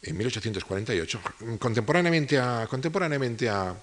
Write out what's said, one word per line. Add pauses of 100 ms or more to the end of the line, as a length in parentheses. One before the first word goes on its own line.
en
mil
ochocientos
cuarenta
y
ocho, (380)
contemporáneamente
a,
contemporáneamente
a